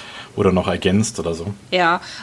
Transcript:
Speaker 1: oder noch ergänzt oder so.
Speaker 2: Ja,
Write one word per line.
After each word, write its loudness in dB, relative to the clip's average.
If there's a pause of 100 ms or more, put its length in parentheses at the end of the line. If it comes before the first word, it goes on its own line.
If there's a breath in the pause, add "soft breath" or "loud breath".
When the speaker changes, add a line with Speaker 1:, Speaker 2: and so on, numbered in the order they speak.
(360 loud breath)
Speaker 1:
oder 4
noch 2
ergänzt 2
oder -4
so. -8 (200)
Speaker 2:
Ja, 2 (220 loud breath)